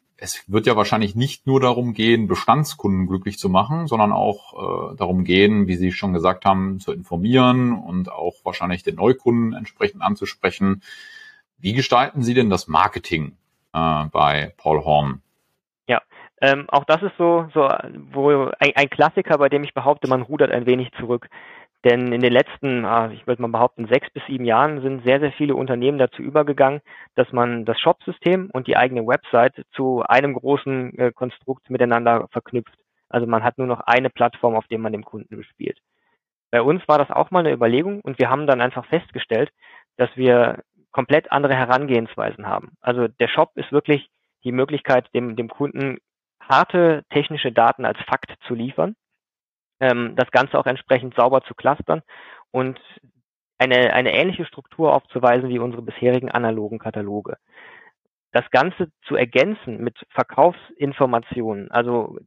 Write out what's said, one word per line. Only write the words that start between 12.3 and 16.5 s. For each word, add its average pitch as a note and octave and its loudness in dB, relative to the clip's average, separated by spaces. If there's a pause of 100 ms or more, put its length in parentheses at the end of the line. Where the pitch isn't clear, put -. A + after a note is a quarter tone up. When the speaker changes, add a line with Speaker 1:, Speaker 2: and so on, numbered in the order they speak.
Speaker 1:
denn B2 4
das F#2 0
Marketing, D#2+ -2 (380)
äh, D#2+ 0
bei D2+ 0
Paul D#2 0
Horn? D2 0 (640)
Speaker 2:
Ja, B2 0 (400)
ähm, C#3 2